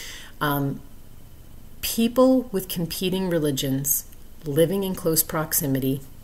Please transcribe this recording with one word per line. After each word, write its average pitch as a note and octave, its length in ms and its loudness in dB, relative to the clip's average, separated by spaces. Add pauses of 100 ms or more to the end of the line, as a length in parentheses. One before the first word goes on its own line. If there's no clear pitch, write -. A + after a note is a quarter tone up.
(400)
Um, C#3+ 420 0 (1000)
people B3+ 720 6
with F#3 160 -2
competing F#3 640 -2
religions C#3+ 720 0 (400)
living E3+ 400 4
in F#3+ 100 -2
close D#3+ 300 2
proximity C3+ 800 0 (220)